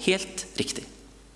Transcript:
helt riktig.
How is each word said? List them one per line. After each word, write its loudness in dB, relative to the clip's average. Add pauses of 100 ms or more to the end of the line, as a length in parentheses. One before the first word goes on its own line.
helt 2 (120)
riktig. 0 (500)